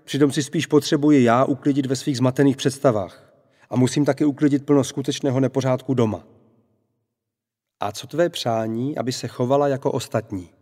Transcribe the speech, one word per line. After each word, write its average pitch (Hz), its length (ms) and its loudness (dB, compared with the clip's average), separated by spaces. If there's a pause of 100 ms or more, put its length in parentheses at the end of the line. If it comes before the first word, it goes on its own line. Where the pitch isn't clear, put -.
přitom 143 280 0
si 143 120 -2
spíš - 220 -4
potřebuji 147 580 4
já 120 220 4
uklidit 139 400 -2
ve 123 100 -4
svých 135 220 -4
zmatených 131 400 2
představách. 107 760 -2 (360)
A - 60 -8
musím 127 300 2
taky 143 200 0
uklidit 139 400 0
plno 143 180 4
skutečného 135 560 -4
nepořádku 131 540 -2
doma. 110 300 0 (1600)
A 101 120 -6
co - 160 -14
tvé 165 220 -2
přání, 117 680 -4
aby 123 140 -4
se - 160 -8
chovala 139 400 0
jako 135 240 -2
ostatní? 107 580 -6 (120)